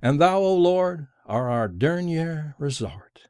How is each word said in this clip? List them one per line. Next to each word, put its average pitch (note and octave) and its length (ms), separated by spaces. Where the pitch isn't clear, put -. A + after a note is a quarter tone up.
And C#3+ 200
thou, F#3 180
O F#3+ 160
Lord, F3+ 520
are A#2+ 240
our A#2 180
dernier D#3+ 920
resort. - 720